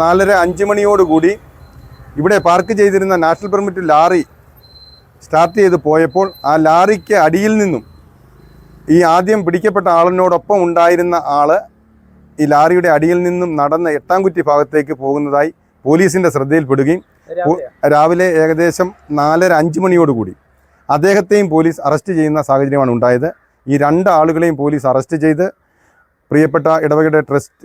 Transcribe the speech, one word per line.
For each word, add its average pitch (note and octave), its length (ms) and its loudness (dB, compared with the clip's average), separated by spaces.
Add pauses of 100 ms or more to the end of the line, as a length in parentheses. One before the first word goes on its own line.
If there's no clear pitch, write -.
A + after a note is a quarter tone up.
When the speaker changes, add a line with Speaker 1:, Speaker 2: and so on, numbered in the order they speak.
Speaker 1:
നാലര, F#3 280 2 (140)
അഞ്ച് F3 260 -4
മണിയോടുകൂടി F#3+ 600 2 (880)
ഇവിടെ F#3+ 160 0 (100)
പാർക്ക് F3+ 340 0
ചെയ്തിരുന്ന F#3+ 340 0 (100)
നാഷണൽ E3+ 280 -2
പെർമിറ്റ് G3 300 -4 (100)
ലാറി E3 300 2 (1000)
സ്റ്റാർട്ട് E3+ 360 0
ചെയ്ത് F3+ 160 2 (100)
പോയപ്പോൾ D#3+ 400 0 (240)
ആ - 20 2 (140)
ലാറിക്ക് F#3+ 500 0 (100)
അടിയിൽ G3 260 0 (100)
നിന്നും D#3 200 -4 (1120)
ഈ E3+ 40 6 (160)
ആദ്യം F#3+ 320 0
പിടിക്കപ്പെട്ട F#3 420 -2 (120)
ആളിനോടൊപ്പം F3+ 680 0
ഉണ്ടായിരുന്ന F3 500 2 (220)
ആള് D3+ 200 0 (840)
ഈ - 100 0
ലാറിയുടെ E3+ 440 2
അടിയിൽ E3+ 300 0
നിന്നും F3+ 240 -4 (100)
നടന്ന് D#3+ 380 -2
എട്ടാംകുറ്റി F3+ 520 -2
ഭാഗത്തേക്ക് D3 520 -2
പോകുന്നതായി C#3+ 480 -2 (360)
പോലീസിൻ്റെ F3 480 2
ശ്രദ്ധയിൽപ്പെടുകയും C#3 640 0 (380)
Speaker 2:
രാവിലെയോ? D#3+ 300 -4 (240)
Speaker 1:
രാവിലെ F3 360 2 (140)
ഏകദേശം E3 460 0 (300)
നാലര, E3 420 2
അഞ്ച് D#3+ 240 -2
മണിയോടുകൂടി C#3+ 480 0 (640)
അദ്ദേഹത്തെയും G3 580 0
പോലീസ് D#3+ 340 0
അറസ്റ്റ് D3+ 300 -4
ചെയ്യുന്ന D#3 300 0
സാഹചര്യമാണ് C3+ 480 0
ഉണ്ടായത്. B2 320 0 (420)
ഈ C#3+ 140 0
രണ്ട് E3+ 240 0 (100)
ആളുകളെയും D#3+ 420 0
പോലീസ് C#3+ 320 -2
അറസ്റ്റ് C3+ 320 -4
ചെയ്ത് D#3+ 220 0 (840)
പ്രിയപ്പെട്ട D3+ 360 0 (200)
ഇടവകയുടെ D3+ 420 0
ട്രസ്റ്റ്, C#3 260 -4 (100)